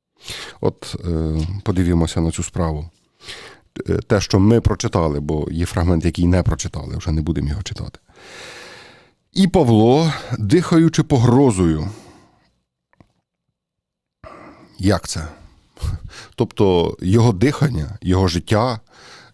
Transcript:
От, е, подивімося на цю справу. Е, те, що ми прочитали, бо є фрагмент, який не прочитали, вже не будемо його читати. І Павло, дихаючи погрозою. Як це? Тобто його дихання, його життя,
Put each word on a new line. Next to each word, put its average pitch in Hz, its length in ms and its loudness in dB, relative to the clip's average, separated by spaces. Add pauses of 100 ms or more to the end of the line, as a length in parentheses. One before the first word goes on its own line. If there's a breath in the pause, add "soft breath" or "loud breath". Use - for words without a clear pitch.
(600 loud breath)
От, - 340 -6 (100)
е, 80 280 -2 (300)
подивімося 87 580 0
на 82 100 -2
цю 87 120 -6
справу. 80 460 -6 (1000 loud breath)
Е, 85 40 0 (140)
те, 101 140 2
що - 180 0
ми 110 220 4
прочитали, 82 580 0
бо 73 320 -4
є 82 140 -4
фрагмент, 85 400 0
який 87 220 0
не 87 160 2
прочитали, - 540 -6
вже 82 140 -6
не 78 100 -2
будемо 73 280 -4
його 76 140 -6
читати. - 360 -12 (1400 loud breath)
І 190 120 4
Павло, 139 640 4 (240 loud breath)
дихаючи 160 640 2
погрозою. 117 840 4 (3000 loud breath)
Як 95 280 0
це? 80 200 -10 (1080 loud breath)
Тобто 92 680 0
його 117 320 4
дихання, 113 680 -2
його 92 260 2
життя, 107 520 -2 (540 loud breath)